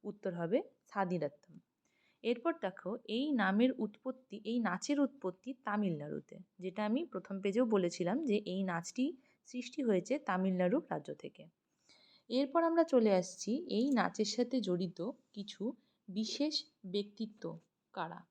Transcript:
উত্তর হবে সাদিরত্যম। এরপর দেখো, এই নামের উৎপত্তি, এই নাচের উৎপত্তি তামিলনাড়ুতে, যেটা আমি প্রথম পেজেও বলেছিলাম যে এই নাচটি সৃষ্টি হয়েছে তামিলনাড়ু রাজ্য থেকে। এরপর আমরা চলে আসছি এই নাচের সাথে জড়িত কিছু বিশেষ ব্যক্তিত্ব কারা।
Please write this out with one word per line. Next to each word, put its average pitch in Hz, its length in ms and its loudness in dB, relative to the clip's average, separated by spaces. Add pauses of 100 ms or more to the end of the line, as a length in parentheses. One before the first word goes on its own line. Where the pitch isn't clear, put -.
উত্তর 196 320 -6
হবে 175 280 2 (240)
সাদিরত্যম। 175 720 -2 (640)
এরপর 240 380 0
দেখো, 190 440 -6
এই 269 280 -2
নামের 214 460 4
উৎপত্তি, 220 680 -8
এই 233 140 -2
নাচের 220 420 0
উৎপত্তি 262 540 -2
তামিলনাড়ুতে, 165 840 -4 (200)
যেটা 185 280 -6
আমি 247 180 0
প্রথম 196 360 -8
পেজেও 202 240 2
বলেছিলাম 196 600 2
যে 214 120 2
এই 196 260 -2
নাচটি 185 540 -2 (300)
সৃষ্টি 247 360 -8
হয়েছে 226 360 2
তামিলনাড়ু 185 600 2 (100)
রাজ্য 151 240 -6
থেকে। - 340 -16 (800)
এরপর 277 360 2
আমরা 330 200 6
চলে 226 300 6
আসছি 214 560 0
এই 240 200 2
নাচের 214 340 2
সাথে 247 360 0
জড়িত 180 500 -2 (220)
কিছু 208 400 -8 (360)
বিশেষ 220 560 -2 (220)
ব্যক্তিত্ব 202 760 -6 (320)
কারা। 170 380 -8